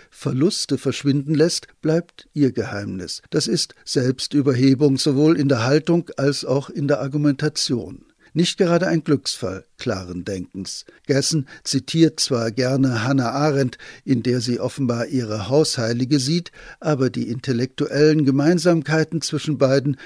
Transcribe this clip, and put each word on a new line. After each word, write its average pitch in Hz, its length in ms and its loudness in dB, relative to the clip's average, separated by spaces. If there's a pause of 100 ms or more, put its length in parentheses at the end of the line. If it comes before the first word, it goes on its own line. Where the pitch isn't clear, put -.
Verluste 139 680 -2
verschwinden 143 580 -2
lässt, 160 320 0 (140)
bleibt 160 520 -2
ihr 139 200 2
Geheimnis. 101 760 -6
Das - 180 -2
ist - 360 -2
Selbstüberhebung 135 1120 2
sowohl 151 400 2
in 139 120 0
der 117 160 2
Haltung 156 500 2
als 139 300 -2
auch 139 240 -2
in 147 180 -4
der 139 140 0
Argumentation. 139 1040 -2 (280)
Nicht 175 240 0
gerade 175 300 4
ein 165 180 2
Glücksfall 95 580 -2 (140)
klaren 90 480 -6
Denkens. 95 580 -8 (240)
Gerson 139 400 0 (160)
zitiert 156 560 2
zwar 117 320 0
gerne 127 540 0
Hannah 131 260 0
Arendt, 139 460 0 (260)
in 131 200 0
der 123 180 0
sie 120 180 -2
offenbar 120 460 -2
ihre 110 420 -4
Hausheilige 127 720 0
sieht, 160 320 -2 (300)
aber 131 280 0
die 120 200 -6
intellektuellen 139 960 0
Gemeinsamkeiten 156 960 2
zwischen 151 360 -4
beiden 135 380 2 (100)